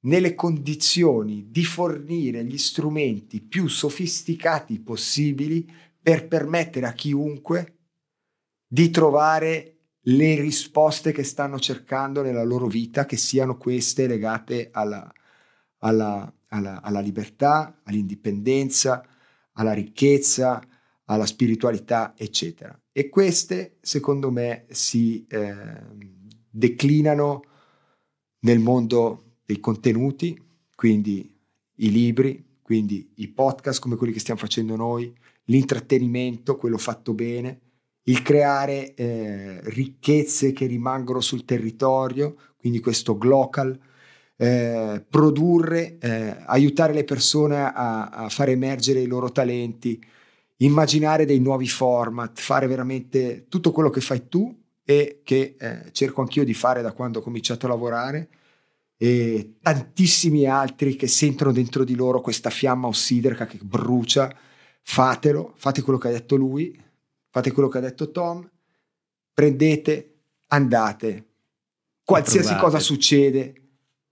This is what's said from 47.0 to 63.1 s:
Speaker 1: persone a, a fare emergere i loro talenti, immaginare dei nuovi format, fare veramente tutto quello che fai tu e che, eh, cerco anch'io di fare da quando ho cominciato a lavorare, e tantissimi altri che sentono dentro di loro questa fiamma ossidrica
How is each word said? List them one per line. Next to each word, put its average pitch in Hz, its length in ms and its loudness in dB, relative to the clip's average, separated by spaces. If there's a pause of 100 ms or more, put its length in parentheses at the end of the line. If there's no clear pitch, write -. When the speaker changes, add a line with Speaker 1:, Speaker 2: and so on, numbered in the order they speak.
Speaker 1:
persone 143 580 0
a, 117 460 -4
a 113 200 -12
fare 135 240 0
emergere 131 480 0
i 127 60 -2
loro 123 240 -4
talenti, 120 720 -2 (560)
immaginare 151 640 4
dei 139 140 4
nuovi 131 300 0
format, 120 720 0
fare 135 260 0
veramente 127 840 -4
tutto 170 220 2
quello 156 200 2
che 135 100 -2
fai 123 280 -4
tu 220 340 -2 (220)
e 143 380 2
che, 135 360 0
eh, 117 340 -12
cerco - 280 -2
anch'io 135 240 0
di 117 100 -2
fare 123 280 0
da 110 100 -4
quando 117 280 -6
ho - 20 -16
cominciato 120 440 -6
a 123 40 0
lavorare, 120 580 -4 (680)
e 117 640 0
tantissimi 151 880 2
altri 135 480 0
che 131 140 -4
sentono 139 440 2
dentro 127 300 0
di 127 120 0
loro 127 260 2
questa 117 300 -4
fiamma 127 360 0
ossidrica 117 600 0